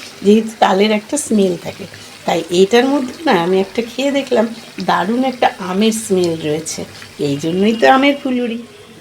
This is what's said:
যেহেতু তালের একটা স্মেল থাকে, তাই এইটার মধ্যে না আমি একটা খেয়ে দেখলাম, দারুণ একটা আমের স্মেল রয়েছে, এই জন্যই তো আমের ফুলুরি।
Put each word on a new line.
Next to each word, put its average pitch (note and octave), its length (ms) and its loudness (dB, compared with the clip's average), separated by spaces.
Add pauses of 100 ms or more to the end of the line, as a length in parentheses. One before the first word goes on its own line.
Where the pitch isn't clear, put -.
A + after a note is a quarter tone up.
(260)
যেহেতু A3 260 4 (120)
তালের G#3 360 4
একটা G#3 160 -6 (100)
স্মেল G3 280 2 (120)
থাকে, - 200 -12 (400)
তাই F3+ 140 0 (180)
এইটার A3+ 340 4
মধ্যে C#4 240 -2 (120)
না B3+ 60 4 (120)
আমি F#3 200 2
একটা - 160 -4 (100)
খেয়ে C#4 260 -2
দেখলাম, B3 280 0 (440)
দারুণ F3+ 320 0 (100)
একটা - 160 -2 (220)
আমের G#3+ 340 0
স্মেল F3+ 300 0 (140)
রয়েছে, D#3 340 -4 (460)
এই C#3 160 0
জন্যই F#3+ 360 2
তো C4 60 4 (120)
আমের C#4+ 240 4
ফুলুরি। B3 380 -4 (420)